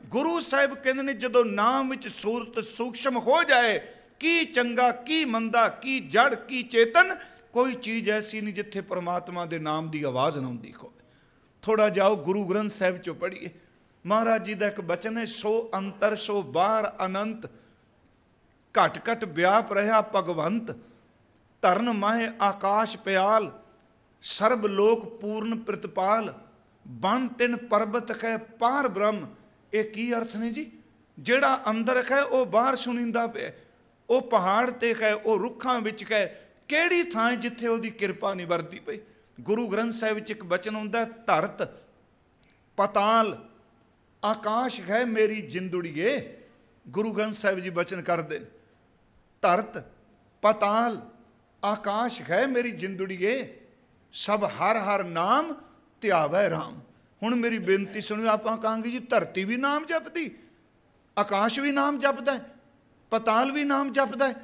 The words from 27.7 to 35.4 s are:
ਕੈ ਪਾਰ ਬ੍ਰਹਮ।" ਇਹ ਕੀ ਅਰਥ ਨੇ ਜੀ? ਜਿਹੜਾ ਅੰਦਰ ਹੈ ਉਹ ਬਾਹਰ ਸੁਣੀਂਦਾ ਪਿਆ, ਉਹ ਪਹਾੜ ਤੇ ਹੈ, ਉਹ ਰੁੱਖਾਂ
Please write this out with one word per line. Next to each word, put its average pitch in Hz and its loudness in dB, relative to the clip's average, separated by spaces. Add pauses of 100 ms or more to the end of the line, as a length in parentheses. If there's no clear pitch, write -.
ਕੈ 220 -4
ਪਾਰ 247 0
ਬ੍ਰਹਮ।" 202 -2 (380)
ਇਹ 214 2
ਕੀ 226 -4
ਅਰਥ 226 -4
ਨੇ 226 -4
ਜੀ? 285 -8 (480)
ਜਿਹੜਾ 262 2
ਅੰਦਰ 240 0
ਹੈ 277 4
ਉਹ 262 2
ਬਾਹਰ 233 2
ਸੁਣੀਂਦਾ 233 -2
ਪਿਆ, - -8 (580)
ਉਹ 254 4
ਪਹਾੜ 226 2
ਤੇ 233 0
ਹੈ, 214 4
ਉਹ 214 0
ਰੁੱਖਾਂ 240 -2